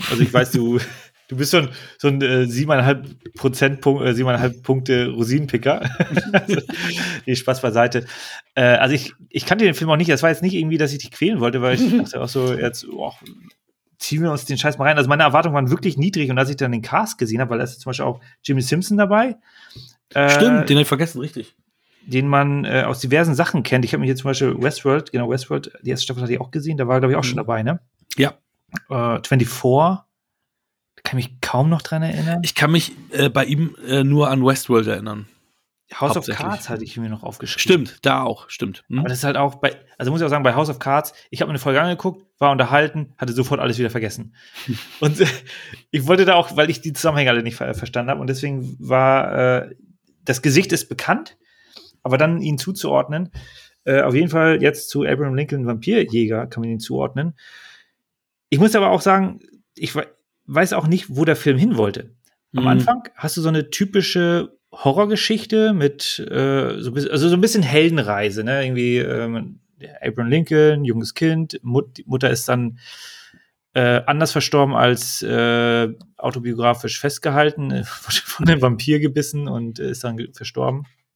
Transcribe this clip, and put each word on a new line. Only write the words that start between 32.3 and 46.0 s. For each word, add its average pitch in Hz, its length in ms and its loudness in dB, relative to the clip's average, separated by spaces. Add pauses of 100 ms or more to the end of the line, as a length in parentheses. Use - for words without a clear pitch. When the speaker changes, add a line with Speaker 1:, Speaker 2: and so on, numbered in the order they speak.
Speaker 2:
Ich 160 100 -6
kann 151 180 2
mich, 165 200 0 (200)
äh, 139 180 0
bei 131 160 0
ihm, 147 300 -2 (120)
äh, 135 160 2
nur 143 260 2
an 131 160 0
Westworld 127 420 2
erinnern. 107 400 -8 (640)
Speaker 1:
House 143 180 -2
of - 60 2
Speaker 2:
Hauptsächlich. 139 300 -6
Speaker 1:
Cards 202 220 -8
hatte 113 140 -8
ich - 140 -14
mir 113 120 -8
noch 110 140 -12
aufgeschrieben. 120 640 0
Speaker 2:
Stimmt, - 200 -14
da 135 180 2
auch, 117 260 -8
stimmt. - 400 -10
Hm? 127 100 -2
Speaker 1:
Aber 147 100 -2
das 127 100 -4
ist - 40 -4
halt 139 140 -2
auch 139 180 0
bei, 139 200 -2 (220)
also 127 140 -2
muss 165 100 0
ich 165 40 0
auch 143 40 0
sagen, 143 140 0
bei 123 100 4
House 151 160 2
of 127 100 -8
Cards, 143 340 -2 (180)
ich 143 100 -8
hab 180 60 -2
mir 156 60 -6
eine 131 60 -4
Folge 143 220 2
angeguckt, 180 440 -4 (140)
war 143 120 4
unterhalten, 143 680 0
hatte 120 160 -6
sofort 131 260 0
alles 120 200 -2
wieder 120 100 0
vergessen. 110 460 -8 (320)
Speaker 2:
<laughs> - 320 -10
Speaker 1:
Und, 151 220 0
äh, 160 60 6 (640)
ich 139 160 -2